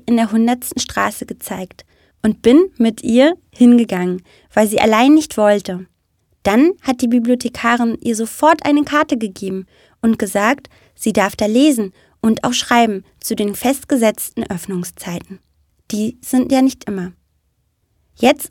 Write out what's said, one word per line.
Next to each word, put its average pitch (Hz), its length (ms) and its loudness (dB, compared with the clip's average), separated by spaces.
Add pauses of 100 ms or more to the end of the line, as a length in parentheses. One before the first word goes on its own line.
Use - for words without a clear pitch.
in 233 120 2
der 226 140 0
hundertsten 240 500 -2
Straße 208 440 -6
gezeigt - 600 -14 (360)
und 220 200 -2
bin 311 360 6
mit 226 260 -2
ihr 262 340 2 (120)
hingegangen, 202 720 2 (300)
weil 214 140 2
sie 208 140 -2
allein 226 320 4
nicht 311 240 2
wollte. 202 480 0 (580)
Dann 247 280 2 (100)
hat 254 200 -4
die 247 60 0
Bibliothekarin 240 920 0
ihr 226 140 -4
sofort 294 500 0
eine 294 180 2
Karte 294 340 -2
gegeben 190 500 -8 (340)
und 226 180 2
gesagt, 214 500 -2 (260)
sie - 180 -4
darf 202 220 0
da 214 100 -2
lesen 226 480 2 (280)
und 220 220 0
auch 247 100 -2
schreiben 233 500 0 (160)
zu - 160 -6
den 202 200 -2
festgesetzten - 960 -2
Öffnungszeiten. 180 880 -10 (520)
Die 214 300 -4
sind 254 300 0
ja 262 100 4
nicht 262 240 0
immer. 185 280 -8 (1000)
„Jetzt 277 360 0